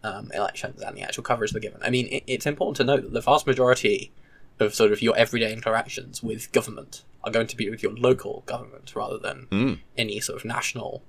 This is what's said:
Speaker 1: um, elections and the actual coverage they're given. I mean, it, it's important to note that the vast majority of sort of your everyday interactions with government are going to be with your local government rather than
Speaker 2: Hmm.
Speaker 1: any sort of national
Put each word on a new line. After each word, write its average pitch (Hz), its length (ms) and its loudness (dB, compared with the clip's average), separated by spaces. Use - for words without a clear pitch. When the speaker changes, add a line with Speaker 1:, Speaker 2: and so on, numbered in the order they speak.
Speaker 1:
um, 104 320 -8
elections - 480 -4
and - 140 -8
the - 60 -12
actual - 200 -8
coverage 117 300 0
they're 107 80 -4
given. - 220 -10
I 120 80 -2
mean, 123 180 2
it, - 180 -4
it's 127 200 -2
important 147 320 0
to - 60 4
note 131 180 4
that - 100 -10
the 113 80 0
vast 147 260 4
majority 123 640 4
of 107 160 2
sort 107 180 6
of 104 80 0
your 117 160 4
everyday 113 360 2
interactions 113 720 -4
with 113 300 -6
government - 520 -2
are 107 60 -4
going 113 160 2
to - 100 -10
be 107 140 -4
with 113 120 -8
your 107 100 0
local 120 540 2
government - 500 -10
rather 107 220 -4
than - 320 -8
Speaker 2:
Hmm. 113 240 0
Speaker 1:
any 107 240 -2
sort - 180 -6
of - 60 -14
national - 640 -6